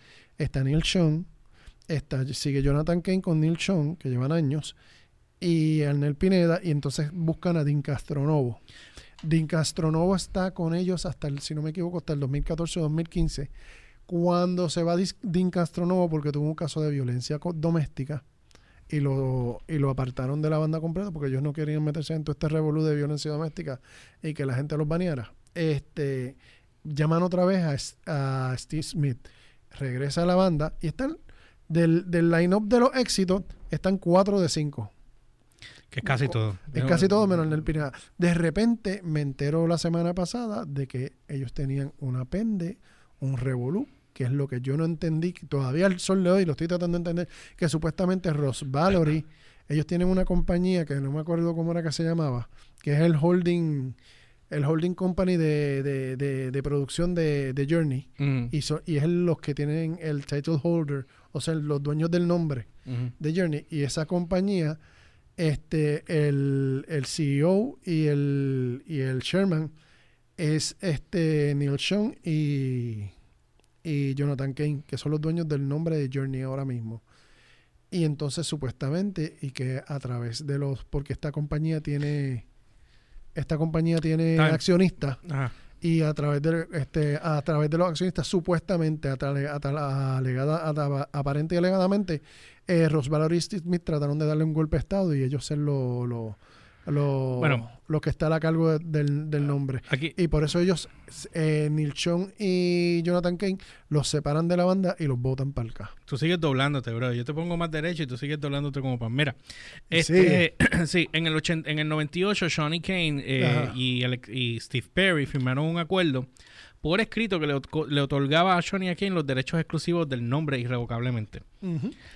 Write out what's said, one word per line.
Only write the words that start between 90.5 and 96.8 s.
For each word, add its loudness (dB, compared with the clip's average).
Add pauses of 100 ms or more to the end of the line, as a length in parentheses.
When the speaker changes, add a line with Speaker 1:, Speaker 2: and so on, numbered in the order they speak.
Speaker 1:
a 0
tra-, -2
aparente -2
y 2
alegadamente, 2 (460)
eh, 4
Ross 2
Valory 2
y 0
Steve -6
Smith -2
trataron 0
de 0
darle 2
un 0
golpe 0
de 2
estado 0
y 2
ellos -2
ser -4
lo, 0
lo, -6 (500)